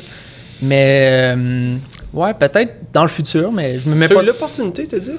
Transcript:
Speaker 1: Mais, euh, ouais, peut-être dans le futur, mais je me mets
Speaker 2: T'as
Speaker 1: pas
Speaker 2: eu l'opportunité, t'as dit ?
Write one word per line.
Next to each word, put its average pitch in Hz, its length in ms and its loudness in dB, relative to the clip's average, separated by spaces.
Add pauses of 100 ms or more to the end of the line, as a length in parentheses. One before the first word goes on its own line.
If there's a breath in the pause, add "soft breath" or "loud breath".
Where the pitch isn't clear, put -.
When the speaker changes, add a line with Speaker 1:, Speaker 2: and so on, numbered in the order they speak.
(640 loud breath)
Speaker 1:
Mais, 135 760 4
euh, 123 380 -2 (380)
ouais, 180 220 -2
peut-être 214 400 0 (180)
dans 147 100 4
le 165 60 4
futur, 170 440 -2
mais 139 260 -4
je 131 100 -4
me 151 60 0
mets 160 140 4
Speaker 2:
T'as 196 80 6
Speaker 1:
pas 190 60 6
Speaker 2:
eu 202 40 2
l'opportunité, 254 600 -4
t'as 220 120 -6
dit ? 220 200 -8